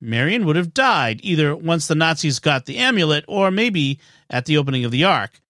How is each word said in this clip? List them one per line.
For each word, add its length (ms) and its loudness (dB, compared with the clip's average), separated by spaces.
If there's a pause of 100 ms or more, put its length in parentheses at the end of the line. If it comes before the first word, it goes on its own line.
Marion 460 0
would 100 2
have 160 -2
died, 500 0
either 320 0
once 340 -2
the 60 0
Nazis 440 0
got 260 0
the 140 -10
amulet 500 0
or 220 0
maybe 500 0 (300)
at 160 -2
the 100 2
opening 300 0
of 60 -4
the 120 2
Ark. 460 0